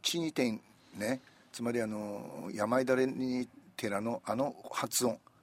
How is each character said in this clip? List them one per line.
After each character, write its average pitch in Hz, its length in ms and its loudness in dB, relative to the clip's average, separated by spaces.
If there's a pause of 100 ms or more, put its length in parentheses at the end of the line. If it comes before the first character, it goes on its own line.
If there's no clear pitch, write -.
ち - 180 0
に 160 120 0
天 120 280 2 (340)
ね。 113 280 -2 (280)
つ - 120 -10
ま 117 100 0
り、 120 100 2
あ 107 40 0
の、 104 640 -6
山 113 280 4
井 - 20 6
垂 127 140 4
れ 131 100 6
に 127 420 -2 (280)
寺 101 240 0
の 117 240 -2
あ 110 120 0
の - 180 0 (160)
発 - 360 0
音、 113 120 0 (240)